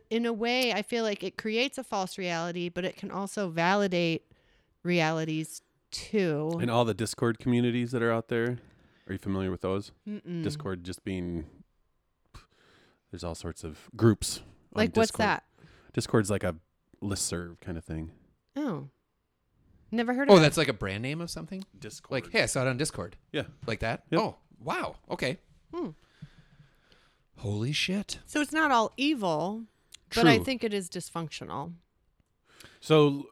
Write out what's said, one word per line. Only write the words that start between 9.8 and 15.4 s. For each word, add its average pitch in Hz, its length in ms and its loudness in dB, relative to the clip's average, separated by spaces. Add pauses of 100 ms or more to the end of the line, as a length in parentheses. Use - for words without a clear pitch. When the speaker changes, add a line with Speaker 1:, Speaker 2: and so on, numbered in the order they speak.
Speaker 1:
Mm-mm. 175 360 -6
Speaker 2:
Discord 120 420 -6
just 90 180 -10
being, 87 420 -4 (1700)
there's 87 140 -10
all 82 100 -4
sorts - 300 -10
of 76 320 -14
groups 110 420 4
on - 40 -18 (320)
Speaker 1:
Like, 214 200 2
what's 226 160 4
Speaker 2:
Discord. 220 140 0
Speaker 1:
that? 185 180 0 (480)